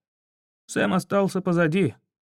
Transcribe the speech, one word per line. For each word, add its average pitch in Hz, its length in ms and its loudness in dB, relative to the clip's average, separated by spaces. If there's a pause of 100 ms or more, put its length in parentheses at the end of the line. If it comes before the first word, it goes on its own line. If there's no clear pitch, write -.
(680)
Сэм - 260 -2
остался 190 480 0
позади. 170 540 0 (340)